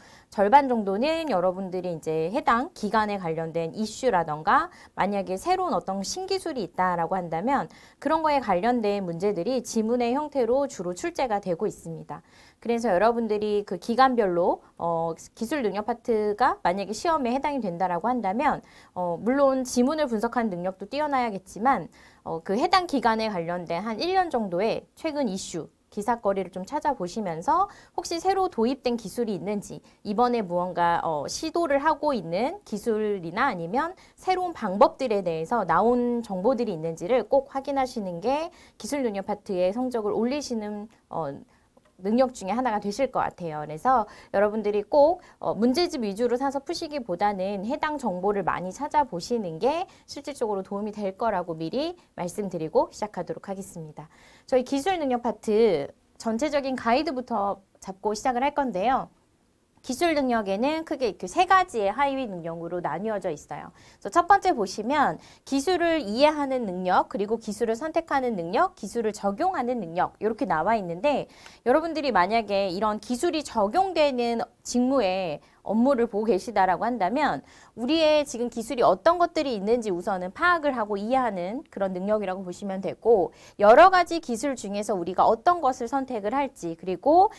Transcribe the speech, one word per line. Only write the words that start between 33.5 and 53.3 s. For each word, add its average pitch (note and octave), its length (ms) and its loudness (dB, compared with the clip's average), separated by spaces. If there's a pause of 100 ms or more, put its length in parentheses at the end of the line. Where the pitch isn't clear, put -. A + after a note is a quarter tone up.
새로운 F#4 380 -2
방법들에 A3 720 2
대해서 E3+ 420 -2
나온 A#3 580 4
정보들이 G#3+ 500 0
있는지를 E3 560 -2
꼭 C4+ 240 2
확인하시는 B3+ 680 -4
게 D4 320 -2 (260)
기술 C#4 240 -4
능력 G3 240 -4
파트의 F#3+ 460 -2
성적을 A#3+ 400 -2
올리시는, A3 760 -2 (240)
어, D3+ 220 -6 (680)
능력 A#3+ 360 2
중에 - 160 -8
하나가 A#3+ 300 0
되실 B3+ 320 -2
것 F3 80 0
같아요. D#3 400 -4
그래서 G#3 480 2 (260)
여러분들이 G#3 480 2
꼭, D4+ 380 4 (180)
어, D#3 160 -2
문제집 C4 480 2
위주로 G#3+ 340 0
사서 C#4 220 -2
푸시기보다는 G#3 1040 -4
해당 D4+ 320 -2
정보를 G3+ 460 -2
많이 F3+ 300 -2
찾아보시는 A3+ 880 -2
게 D#4+ 260 0 (200)
실질적으로 A#3 580 -6
도움이 G#3 260 -6
될 G3+ 260 -6
거라고 F3+ 380 -2
미리 A3+ 420 -4 (200)
말씀드리고 F3+ 760 -2
시작하도록 F#3 580 -8